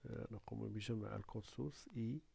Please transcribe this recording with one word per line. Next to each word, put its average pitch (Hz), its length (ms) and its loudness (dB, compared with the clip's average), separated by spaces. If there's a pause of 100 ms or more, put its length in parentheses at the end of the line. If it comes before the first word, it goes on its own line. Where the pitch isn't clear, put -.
آه، - 240 -2
نقوم 110 380 -2
بجمع 107 480 2
الكود 104 280 -2
سورس - 520 -2
إي 120 240 4 (140)